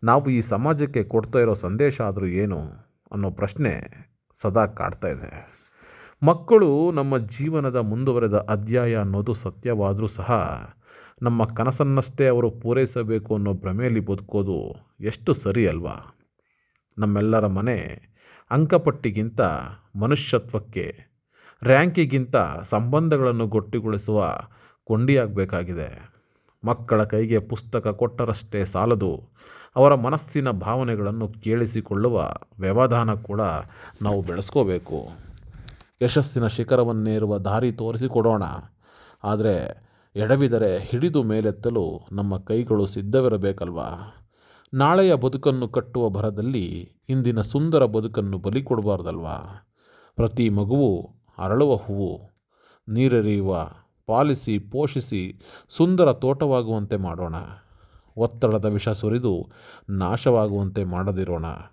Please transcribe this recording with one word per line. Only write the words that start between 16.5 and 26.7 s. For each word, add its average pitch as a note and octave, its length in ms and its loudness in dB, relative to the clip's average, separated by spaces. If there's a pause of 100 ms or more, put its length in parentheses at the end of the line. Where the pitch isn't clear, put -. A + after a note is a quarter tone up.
ನಮ್ಮೆಲ್ಲರ G#2+ 480 2
ಮನೆ G2 640 -4 (400)
ಅಂಕಪಟ್ಟಿಗಿಂತ B2 880 0 (600)
ಮನುಷ್ಯತ್ವಕ್ಕೆ, A#2 960 -2 (680)
ರ್ಯಾಂಕಿಗಿಂತ C3+ 720 2 (260)
ಸಂಬಂಧಗಳನ್ನು B2 840 0
ಗಟ್ಟಿಗೊಳಿಸುವ G#2 920 -2 (460)
ಕೊಂಡಿಯಾಗಬೇಕಾಗಿದೆ. G2 1300 0 (520)
ಮಕ್ಕಳ A2+ 400 0